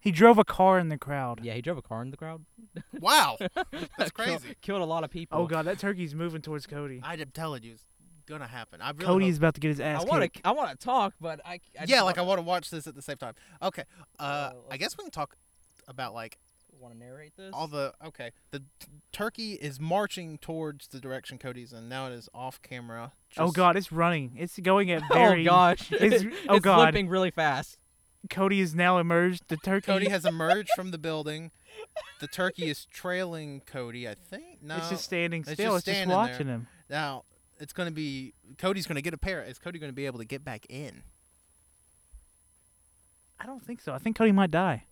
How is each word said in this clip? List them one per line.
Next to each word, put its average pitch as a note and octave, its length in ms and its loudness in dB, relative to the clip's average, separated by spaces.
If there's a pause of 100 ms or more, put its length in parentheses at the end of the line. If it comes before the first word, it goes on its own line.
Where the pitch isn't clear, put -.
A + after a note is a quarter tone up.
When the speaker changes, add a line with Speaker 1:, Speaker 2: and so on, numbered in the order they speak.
Speaker 1:
He G#3 100 2
drove G#3 280 10
a G#3 60 8
car F#3+ 340 4
in E3+ 120 0
the D3+ 80 -4
crowd. C3 440 -6
Speaker 2:
Yeah, A2+ 120 -6
he A#2+ 80 -6
drove E3+ 160 -4
a - 40 -14
car C3 200 -8
in B2+ 80 -10
the C#3+ 80 -14
crowd. D#3+ 260 -14 (560)
Speaker 3:
Wow. A3+ 380 4
Speaker 2:
<laughs> D#4 580 -6
Speaker 3:
That's E3+ 140 0
Speaker 2:
Kill-, - 0 - (280)
Speaker 3:
crazy. D3 220 -14
Speaker 2:
killed G3 220 -4
a - 20 0
lot E3 180 -2
of D3+ 80 -8
people. D#3+ 280 -6
Speaker 1:
Oh, E3+ 80 0
God, D#3+ 180 -2
that F#3 140 -4
turkey's F3+ 360 -4
moving D#3+ 280 -6
towards D3+ 240 -10
Cody. C#3+ 360 -10
Speaker 3:
I'm D#3 300 -10
telling D#3 300 -8
you, A2+ 100 -18
it's A2 120 -20 (420)
gonna D3+ 200 -12
happen. A2+ 360 -14
I C3 80 -4
really D3 140 -8
Speaker 1:
Cody's F#3 320 4
Speaker 3:
hope D3 40 -2
Speaker 1:
about D#3+ 140 4
to C#3+ 80 -10
get D#3 60 0
his C#3+ 120 -2
ass D3+ 220 -2
Speaker 2:
I - 20 -2
wanna, B3+ 240 2
Speaker 1:
kicked. - 180 -6
Speaker 2:
I F#3 60 2
wanna A#3 240 -2
talk, A#3 440 0
but D#3 260 -10
I, F3 60 -12
I F3+ 80 -14 (200)
Speaker 3:
Yeah, D#3+ 60 -8
Speaker 2:
just A#3+ 180 4
Speaker 3:
like, F3+ 140 2
I - 20 0
Speaker 2:
wanna F3+ 220 0
Speaker 3:
wanna - 0 -
watch E3+ 280 -2
this D#3+ 160 -10
at D3+ 80 -16
the C#3 80 -18
same C#3+ 140 -10
time. A#2+ 160 -12 (300)
Okay, F3+ 220 -4 (340)
uh, - 40 -10
Speaker 2:
Uh, C#3+ 300 -4 (180)
Speaker 3:
I C3+ 60 -10
guess D#4+ 220 -6
we G#4 60 -12
can E4 60 -14
talk - 260 -8 (520)
about, B2+ 240 -10
like, A2+ 260 -14 (400)
Speaker 2:
Wanna A#2+ 180 -20
narrate B2+ 420 -20
this? F#3+ 160 -16
Speaker 3:
all D#3+ 120 -6
the, D3 280 -4 (100)
okay, C3+ 280 -14 (180)
the C#3+ 80 -10
t-, - 300 -20 (220)
turkey A3 440 -8
is C#3 260 -10
marching E3+ 560 -4
towards D#3 520 -10
the C3+ 120 -16
direction C3 380 -12
Cody's B2 340 -12
in. A2+ 160 -16
Now C3 200 -8
it B2+ 40 -10
is A#2+ 220 -14
off B2+ 260 -12
camera. A#2 520 -12 (260)
Speaker 1:
Oh, D#3+ 80 4
Speaker 3:
Just E3 100 0
Speaker 1:
God, F3+ 220 6
it's G3 120 -8
running. D#3+ 460 0
It's F3 220 -10
going F#3+ 320 4
at E3 160 0
Speaker 2:
<laughs> D3 40 0
Oh, B4 40 6
Speaker 1:
very F#3+ 300 8
Speaker 2:
gosh. F3 480 6
Speaker 1:
It's, G#3+ 320 6 (120)
Speaker 2:
<laughs> - 140 -10
Speaker 1:
oh, G3+ 60 8
Speaker 2:
It's G3+ 80 6
Speaker 1:
God. F#3 160 10
Speaker 2:
limping E3+ 280 6
really F#3 220 2
fast. D3+ 480 0 (520)
Speaker 1:
Cody G3 300 2
is E3+ 140 0
now F3+ 220 4
emerged. F3 520 2
The D#3+ 100 -4
turkey G3 260 0
Speaker 3:
Cody G3 240 2
has F#3+ 160 0
emerged E3 500 2
from F#3 180 -6
the E3 60 -8
building. D#3 520 -6 (680)
The D3 60 -10
turkey F3+ 440 -2
is - 160 -8
trailing E3+ 800 -6
Cody, A#2+ 420 -10
I G#2 60 -8
think. - 480 -20
No. D#3 160 -8
Speaker 1:
It's E3 100 -6
just F3 160 -6
standing E3+ 380 -4
Speaker 3:
It's D3 100 -10
Speaker 1:
still. G3+ 220 0
Speaker 3:
just F3 140 0
Speaker 1:
It's G3 80 0
just - 20 -
Speaker 3:
standing F#3 100 -2
there. F#3 80 4
Speaker 1:
watching D3 300 0
him. A#2+ 200 -6 (220)
Speaker 3:
Now, C#3 360 -6 (360)
it's D3 140 -16
gonna F3 160 -4
be, C3+ 420 -8 (240)
Cody's F#3+ 300 -2
gonna D3 160 -4
get E3 100 -4
a D#3 60 -10
pair. F3+ 240 -4
Is A#2+ 160 -12
Cody F3 200 -12
gonna D3+ 140 -10
be C3+ 140 -6
able B2 140 -6
to A2+ 40 -8
get C3+ 180 -10
back B2 280 -10
in? C3 320 -12 (2250)
Speaker 1:
I - 80 -12
don't C4 160 -14
think A#3+ 200 -12
so. D3 100 -8
I B2+ 60 -6
think A3 180 -2
Cody A3+ 160 8
might G3 180 6
die. E3 400 2